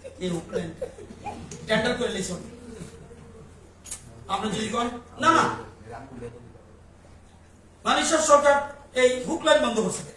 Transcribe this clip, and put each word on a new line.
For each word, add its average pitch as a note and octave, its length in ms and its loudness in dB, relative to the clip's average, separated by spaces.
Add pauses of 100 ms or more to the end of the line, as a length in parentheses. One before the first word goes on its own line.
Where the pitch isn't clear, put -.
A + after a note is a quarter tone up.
(200)
এই F3+ 100 -4
হুক E3+ 240 -6
লাইন। E3 200 -4 (920)
টেন্ডার A#3 300 0
করে B3 120 -2
লিখছে। F#3+ 240 -6 (1900)
আপনি G3+ 240 -2
যদি G#3+ 180 -4
করেন, A#3 180 -2 (320)
না, D#4+ 120 8
না। - 260 4 (2250)
মালয়েশিয়ার D4 380 2
সরকার C#4+ 520 6 (200)
এই B3+ 300 4
হুক D#4+ 200 -4
লাইন D4 220 6
বন্ধ A3 140 0
করছে। - 240 -2 (120)